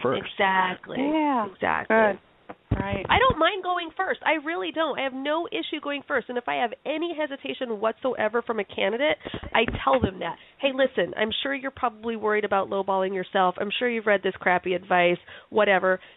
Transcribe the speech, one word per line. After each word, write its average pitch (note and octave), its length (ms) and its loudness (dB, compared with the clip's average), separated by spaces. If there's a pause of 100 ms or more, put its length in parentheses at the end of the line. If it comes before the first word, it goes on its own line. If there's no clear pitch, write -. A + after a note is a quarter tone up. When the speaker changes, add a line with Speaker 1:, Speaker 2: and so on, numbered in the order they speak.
Speaker 1:
first. C3+ 200 0 (100)
Speaker 2:
Exactly. F#3+ 640 -2
Speaker 3:
Yeah. C#4+ 480 0
Speaker 2:
Exactly. F#3 500 -2
Speaker 3:
Good. G#3 220 4 (520)
Right. G3 380 -2
Speaker 2:
I F#4 100 4
don't B4 200 4
mind F4+ 260 2
going F4 320 -4
first. F4+ 280 -2
I D4+ 100 4 (100)
really F4 280 -4
don't. D4+ 260 -2
I B3+ 40 -2
have C4+ 120 -2
no D4 360 -2
issue D#4+ 320 -6
going C#4+ 240 -6
first. C4+ 220 -2
And B3 100 -4
if - 100 -8
I - 80 -2
have A#3+ 160 0 (140)
any D#4 300 -2
hesitation C4 640 -6
whatsoever A3 600 0
from A3+ 180 -4
a F#3+ 40 0
candidate, A3+ 520 0 (380)
I A#3 100 4 (180)
tell C4+ 180 4
them F#3+ 200 -2
that. E3+ 160 -6 (220)
"Hey, C#4 140 0
listen, C4 440 2
I'm A3 160 0 (100)
sure C#4 120 -2
you're C4+ 180 -6
probably A3+ 420 -4
worried G#3+ 300 0
about G3+ 260 2
lowballing F#3+ 440 0
yourself. F#3 440 2
I'm G#3 120 -2
sure B3 180 0
you've A3+ 180 -2
read G3+ 160 4
this F#3+ 140 -2
crappy F3+ 380 2
advice, F3+ 440 4 (320)
whatever. F#3+ 480 4 (180)